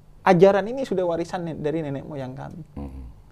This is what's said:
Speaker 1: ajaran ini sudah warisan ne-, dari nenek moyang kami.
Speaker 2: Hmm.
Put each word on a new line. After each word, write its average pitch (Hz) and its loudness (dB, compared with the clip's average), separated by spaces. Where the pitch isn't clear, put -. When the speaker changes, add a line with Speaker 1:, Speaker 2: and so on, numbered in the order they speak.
Speaker 1:
ajaran 190 8
ini 254 -6
sudah 185 -2
warisan 170 -4
ne-, 165 -8
dari 151 -2
nenek 139 -8
moyang 135 -10
kami. 139 -14
Speaker 2:
Hmm. 65 -14